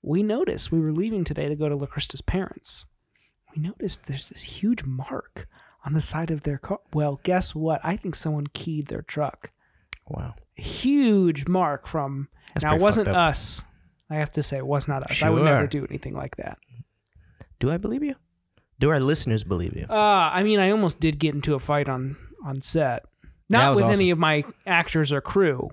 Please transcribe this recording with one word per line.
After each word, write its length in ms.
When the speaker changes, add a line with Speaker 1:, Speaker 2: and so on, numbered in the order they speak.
Speaker 1:
We 220
noticed 480
we 80
were 120
leaving 300
today 260
to 60
go 140
to 80
LaChrista's 460
parents. 640
We 80
noticed 440
there's 220
this 140
huge 420
mark 640
on 80
the 60
side 320
of 100
their 160
car. 220
Well, 300
guess 320
what? 300
I 120
think 200
someone 360
keyed 360
their 140
truck. 500
Speaker 2:
Wow. 260
Speaker 1:
Huge 880
mark 400
from, 420
Speaker 2:
That's 100
Speaker 1:
now, 60
it 20
Speaker 2:
pretty 100
Speaker 1:
wasn't 240
Speaker 2:
fucked 100
up. 140
Speaker 1:
us. 320
I 60
have 160
to 100
say, 160
it 80
was 220
not 220
us. 120
I 80
would 120
never 180
Speaker 2:
Sure. 80
Speaker 1:
do 200
anything 260
like 220
that. 220
Speaker 2:
Do 120
I 80
believe 240
you? 120
Do 120
our 100
listeners 420
believe 320
you? 140
Speaker 1:
Uh, 60
I 480
mean, 180
I 100
almost 300
did 180
get 160
into 200
a 40
fight 300
on, 300
on 160
set. 440
Speaker 2:
That 100
Speaker 1:
Not 120
Speaker 2:
was 60
Speaker 1:
with 100
Speaker 2:
awesome. 160
Speaker 1:
any 80
of 80
my 260
actors 460
or 100
crew, 500